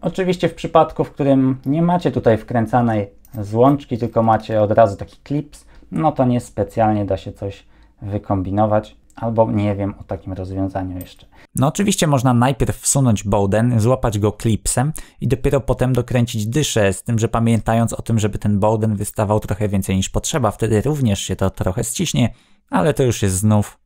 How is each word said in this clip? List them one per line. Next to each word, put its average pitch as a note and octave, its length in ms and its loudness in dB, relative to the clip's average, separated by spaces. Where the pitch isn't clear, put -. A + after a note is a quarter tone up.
Oczywiście F3+ 480 -2
w - 60 -4
przypadku, D#3 500 2
w - 60 -12
którym C3+ 560 2
nie D3 160 0
macie F3 280 2
tutaj A#2+ 280 2
wkręcanej A2+ 720 0
złączki, A#2+ 580 2
tylko A2+ 240 0
macie A2 400 2
od G#2 100 2
razu G#2+ 240 6
taki - 200 -14
klips, - 500 -8
no D#3+ 220 0
to C#3+ 120 0
niespecjalnie A2 800 0
da F#2+ 120 -2
się G2+ 160 -12
coś - 340 -12
wykombinować, G#2 920 -2
albo A2+ 360 0
nie G#2 220 0
wiem G2 260 -4
o - 40 -18
takim F#2+ 280 -12
rozwiązaniu F#2 680 -6
jeszcze. - 280 -18
No B2+ 120 2
oczywiście G3 400 0
można C3 280 2
najpierw B2 460 0
wsunąć B2 440 0
bowden, G#2+ 560 2
złapać A#2 380 0
go G2+ 140 2
klipsem B2 600 -2
i - 80 -2
dopiero C3+ 320 0
potem B2+ 320 0
dokręcić A#2+ 540 0
dyszę, A2+ 460 0
z - 100 -6
tym, A#2 160 -2
że A2 100 0
pamiętając A2+ 640 2
o - 100 -10
tym, A2+ 160 0
żeby G#2 200 0
ten G#2 200 0
bowden G#2+ 380 2
wystawał G#2 440 0
trochę G#2 280 -4
więcej F#2+ 280 0
niż F#2+ 120 0
potrzeba, A#2 420 -2
wtedy A2 300 0
również C3 400 0
się F#2+ 160 -6
to F#2+ 140 0
trochę F#2+ 340 -2
ściśnie, D3 500 -2
ale E3+ 240 2
to - 80 0
już B2 200 0
jest F#2+ 140 2
znów G#2+ 500 0